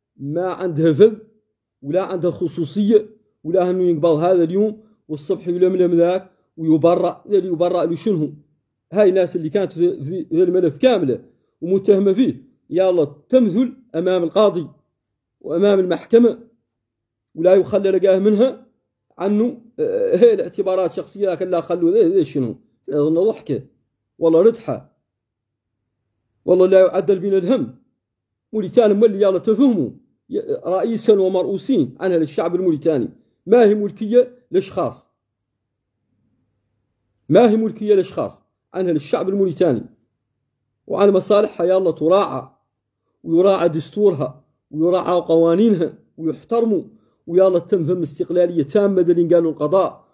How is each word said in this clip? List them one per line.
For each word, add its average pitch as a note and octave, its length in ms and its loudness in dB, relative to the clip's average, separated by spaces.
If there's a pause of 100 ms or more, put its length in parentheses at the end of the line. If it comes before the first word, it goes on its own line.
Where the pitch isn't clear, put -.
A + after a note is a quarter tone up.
(160)
ما E3 360 -6
عندها E3 400 0
فذ G#3+ 220 4 (680)
ولا D#3+ 200 -4
عندها F3 280 -4
خصوصية، G3 760 -2 (380)
ولا F3+ 260 -2
أنه F#3 120 -2
يقبل E3+ 260 0
هذا E3+ 340 2
اليوم G3+ 380 -2 (280)
والصبح D#3+ 400 -8
يلملم F3+ 460 0
ذاك F3 360 0 (260)
ويبرأ، E3 680 0
اللي F#3+ 220 0
يبرأ F3 360 -2
لشنه؟ E3+ 480 -2 (600)
هاي G3+ 160 2
الناس F3+ 280 0
اللي D#3 140 -8
كانت F#3+ 220 -4
في، E3 320 -2
في E3+ 280 -10
ذا E3 100 2
الملف F3 340 0
كاملة F3+ 480 0 (360)
ومتهمة G3 520 2
فيه G3 300 -2 (280)
يلا F3+ 340 0 (240)
تمثل B3 480 0 (180)
أمام F3+ 280 -2
القاضي E3+ 440 0 (720)
وأمام G3 380 0
المحكمة، F#3+ 600 2 (960)
ولا F3 200 2
يخلى G3 360 0
لقاه F#3+ 280 2
منها G#3+ 480 0 (520)
عنه، G#3 420 -2 (180)
آه، G2+ 380 -2
هي A3+ 180 6
الاعتبارات F#3 580 -4
شخصية، G3 380 -6
لكن F#3 180 -6
لا F3 120 -2
خلوا E3+ 300 -2
ذي، G#3+ 120 4
ذي F3 220 2
شنو؟ C3 320 -6 (320)
أظن D#3+ 420 0
ضحكة B2 320 -8 (560)
والله E3 240 2
ردحة، A3 540 -2 (1500)
والله F#3 220 4
لا F#3+ 140 6
يعدل F#3 380 0
بين G3 160 -4
الهم. F#3 400 -2 (800)
موريتانيا G#3 420 0
مولي G3+ 280 2
يلا F#3+ 160 2
تفهموا G#3+ 520 0 (400)
ي-، G#4 100 -6 (260)
رئيسا G#3+ 460 0
ومرؤوسين F#3 880 -2
عنها F3+ 180 0
للشعب D#3+ 360 -4
الموريتاني، D#3 540 -2 (380)
ما A#3 180 4
هي G#3 100 4
ملكية G#3+ 640 -2 (120)
لأشخاص، E3 560 -4 (2250)
ما G#3 220 4
هي G#3+ 60 2
ملكية G#3 380 -2
لأشخاص، F3 480 -4 (320)
عنها F3+ 180 -4
للشعب D#3 360 -4
الموريتاني F3+ 540 0 (1040)
وعن G3+ 240 2
مصالحها F#3 560 0
يلا F#3 240 0
تراعى، D#3 580 -2 (760)
ويراعى F3 440 2
دستورها E3 760 -2 (260)
ويراعى F3 500 0
قوانينها E3 720 2 (220)
ويحترموا، G3 680 -4 (440)
ويلا F#3 320 2
تنفهم F3 440 -4
استقلالية E3+ 600 -2
تامة G3+ 380 0
اللي E3+ 340 2
قالوا E3+ 160 2
القضاء، D3+ 640 -2